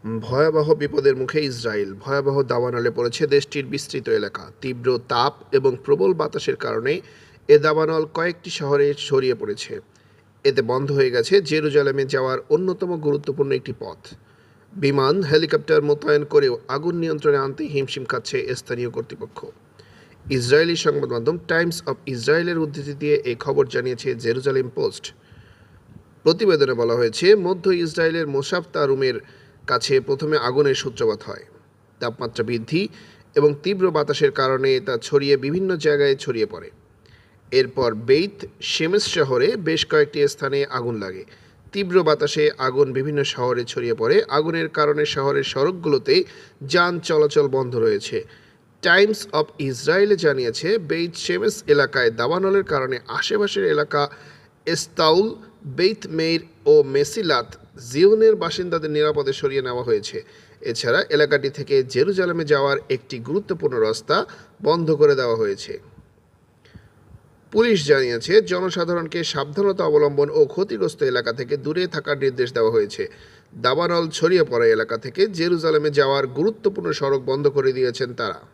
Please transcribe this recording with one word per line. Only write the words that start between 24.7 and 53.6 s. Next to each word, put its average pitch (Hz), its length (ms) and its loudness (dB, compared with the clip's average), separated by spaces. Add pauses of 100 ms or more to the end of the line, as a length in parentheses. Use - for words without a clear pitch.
প্রতিবেদনে 165 500 4
বলা 117 200 0
হয়েছে, 120 420 4
মধ্য 185 340 -2
ইসরায়েলের 165 580 0
মোসাফ 143 460 -4
তারুমের 135 400 0 (540)
কাছে 131 320 2
প্রথমে 151 380 -2
আগুনের 131 380 2
সূত্রপাত 117 480 -4
হয়। - 200 -14 (560)
তাপমাত্রা 120 440 -6
বৃদ্ধি 120 440 -2 (480)
এবং 147 280 4
তীব্র 185 280 2
বাতাসের 147 400 0
কারণে 131 480 0
তা 120 180 -4
ছড়িয়ে 139 400 2
বিভিন্ন 175 380 -2
জায়গায় 143 400 2
ছড়িয়ে 117 300 -4
পড়ে। 85 260 -14 (800)
এরপর 127 420 0
বেইত 135 520 0 (160)
শেমেস 185 420 -2
শহরে 143 520 0
বেশ 160 300 -2
কয়েকটি 147 420 2
স্থানে 139 380 -2
আগুন 123 300 -6
লাগে। 95 280 -10 (480)
তীব্র 185 320 0
বাতাসে 147 540 2
আগুন 131 360 0
বিভিন্ন 143 300 -2
শহরে 123 400 -2
ছড়িয়ে 120 300 -4
পড়ে। 127 360 2
আগুনের 160 400 -2
কারণে 147 360 0
শহরের 139 380 -2
সড়কগুলোতে 156 800 0 (400)
যান 175 360 0
চলাচল 151 480 2
বন্ধ 127 280 -2
রয়েছে। 113 480 -2 (600)
Times 202 480 2
of 151 140 0 (140)
ইসরায়েল 147 560 0
জানিয়েছে, 151 640 0
বেইত 165 380 -4
শেমেস 202 520 -4
এলাকায় 135 440 2
দাবানলের 185 520 0
কারণে 131 440 -4
আশেপাশের 202 580 -2